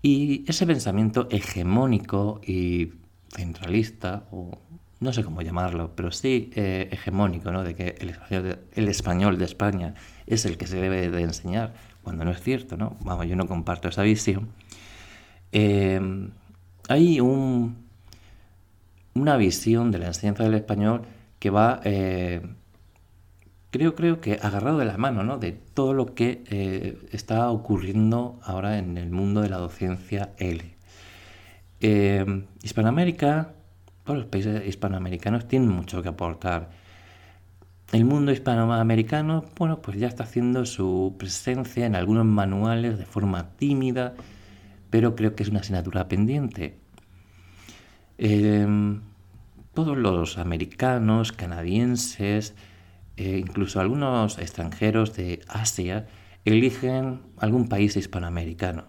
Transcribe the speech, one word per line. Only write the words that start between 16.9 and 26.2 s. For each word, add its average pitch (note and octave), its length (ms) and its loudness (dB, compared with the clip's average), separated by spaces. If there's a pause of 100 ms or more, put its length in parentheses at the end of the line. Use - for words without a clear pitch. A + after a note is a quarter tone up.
un, B2 560 2 (1400)
una C#3+ 240 4
visión A2+ 540 4
de F2+ 80 0
la F2 80 -4
enseñanza G2+ 360 -2
del A2 120 4
español G#2+ 480 0 (360)
que G#2 100 0
va, A2 360 4
eh, F#2 560 0 (1300)
creo, D#3+ 240 2
creo E3 240 2
que G#2 220 -2
agarrado G#2 380 0
de B2 60 2
la F#2 120 -2
mano, A#2 260 0
¿no? C3 140 -2
De F2+ 160 -4
todo C3+ 400 -2
lo C3 200 0
que, A#2 360 0